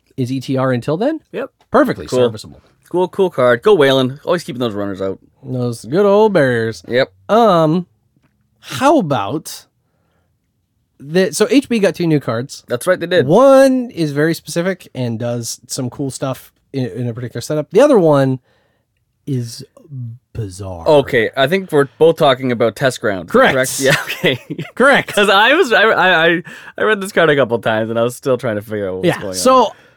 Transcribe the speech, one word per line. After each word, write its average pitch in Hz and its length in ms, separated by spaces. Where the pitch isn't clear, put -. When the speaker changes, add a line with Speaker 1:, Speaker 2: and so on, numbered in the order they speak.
Speaker 1:
is 123 140
E 135 80
T 127 200
R 131 120
until 131 280
then? 294 220
Speaker 2:
Yep. - 180
Speaker 1:
Perfectly 226 360
Speaker 2:
Cool. 127 120
Speaker 1:
serviceable. 110 420
Speaker 2:
Cool, 180 180
cool 185 220
card. 123 320
Go 214 120
Whalen. 135 520
Always 170 180
keeping 120 160
those 117 140
runners 101 260
out. 95 180
Speaker 1:
Those 123 440
good 165 180
old 208 300
barriers. 120 520
Speaker 2:
Yep. 127 240
Speaker 1:
Um, 180 560
how 294 400
about 139 640
the, 156 340
so 208 180
H 269 180
B 233 100
got 190 160
two 175 120
new 156 140
cards. 123 480
Speaker 2:
That's 120 180
right, 180 140
they 170 60
did. 175 200
Speaker 1:
One 262 640
is 156 220
very 156 220
specific 175 600
and 117 240
does 120 500
some 127 200
cool 139 220
stuff - 420
in, 131 140
in 120 220
a 113 60
particular 120 260
setup. 151 300
The 190 100
other 285 180
one 139 420
is 123 380
bizarre. 95 520
Speaker 2:
Okay, 139 500
I 135 100
think 190 260
we're 139 160
both 160 180
talking 131 360
about 113 240
Test 131 240
Ground. 95 300
Speaker 1:
Correct. 220 240
Speaker 2:
Correct? 131 260
Yeah, 135 180
<laughs> - 60
okay. - 340
Speaker 1:
Correct. 240 400
Speaker 2:
'Cause 202 160
I 214 240
was, 311 180
I, 190 120
I, 180 420
I, 175 60
I - 60
read 208 180
this 190 120
card 170 180
a 147 60
couple 120 240
times 113 280
and 113 100
I 117 40
was 123 140
still 131 200
trying 117 200
to 104 60
figure 107 260
out 92 80
what 92 80
was - 40
Speaker 1:
Yeah, 156 120
Speaker 2:
going 95 140
Speaker 1:
so, 240 380